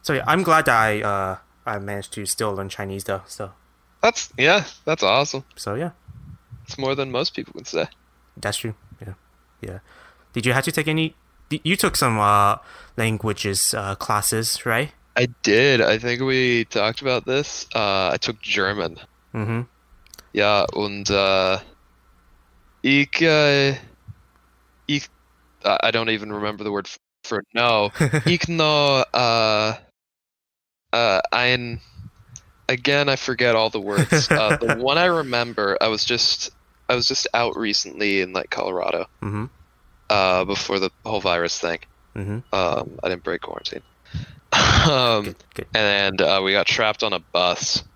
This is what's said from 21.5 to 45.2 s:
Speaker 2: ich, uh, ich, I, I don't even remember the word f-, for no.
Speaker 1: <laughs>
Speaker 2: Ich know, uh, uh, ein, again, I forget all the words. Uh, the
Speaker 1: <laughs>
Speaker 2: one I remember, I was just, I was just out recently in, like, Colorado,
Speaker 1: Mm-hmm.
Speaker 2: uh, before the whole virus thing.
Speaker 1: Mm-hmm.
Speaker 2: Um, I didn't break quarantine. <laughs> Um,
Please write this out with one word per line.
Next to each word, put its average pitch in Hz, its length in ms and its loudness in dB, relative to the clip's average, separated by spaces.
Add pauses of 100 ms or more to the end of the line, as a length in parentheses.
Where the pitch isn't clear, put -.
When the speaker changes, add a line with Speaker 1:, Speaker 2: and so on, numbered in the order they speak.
Speaker 2:
ich, 139 400 4
uh, 143 520 4 (1120)
ich, - 200 -2 (560)
I, 101 200 2
I 110 60 2
don't 113 200 0
even 107 220 -2
remember 104 320 -6
the 104 80 -2
word 98 140 -4
f-, - 120 -18 (260)
for 104 200 -6 (100)
no. 113 360 2 (180)
Speaker 1:
<laughs> 143 180 0
Speaker 2:
Ich 165 220 0
know, 147 640 2
uh, 110 640 2 (1160)
uh, 110 280 2 (120)
ein, 123 480 0 (880)
again, 139 400 0
I 135 80 0
forget 120 380 0
all 110 160 2
the 107 100 -6
words. 120 500 0
Uh, 147 260 2
the 131 200 0
Speaker 1:
<laughs> 117 40 -6
Speaker 2:
one 139 180 2
I 175 80 4
remember, 120 760 0
I 110 80 4
was 107 160 0
just, - 460 0 (380)
I 127 60 4
was 120 120 0
just - 280 -2
out 117 220 0
recently 101 640 -2
in, 92 100 -4
like, 92 180 -4
Colorado, - 560 -2 (160)
Speaker 1:
Mm-hmm. 104 220 -4 (640)
Speaker 2:
uh, 92 360 4
before 98 340 -4
the 92 120 -2 (140)
whole 110 160 -4
virus 85 400 0
thing. 85 180 -4 (380)
Speaker 1:
Mm-hmm. 104 220 -6 (160)
Speaker 2:
Um, 90 500 -2
I - 40 -2
didn't 90 160 -6
break 87 180 -6
quarantine. - 400 -12 (300)
<laughs> - 100 -8 (300)
Um, 123 720 4